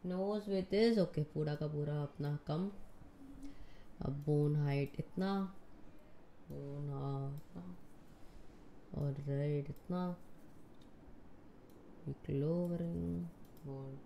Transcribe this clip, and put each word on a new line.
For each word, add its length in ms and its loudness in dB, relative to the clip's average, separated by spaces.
Nose 420 2
with 240 4
this, 320 10
okay, 200 2
पूरा 200 2
का 120 0
पूरा 360 2
अपना 440 0
कम। 240 2
अब 60 2
bone 300 6
height 420 4
इतना, 560 2
bone, 400 -4
हाँ, 460 0
इतना। 400 -10
Alright, 680 2
इतना। 460 0
Clovering, 1000 2
bone 400 -6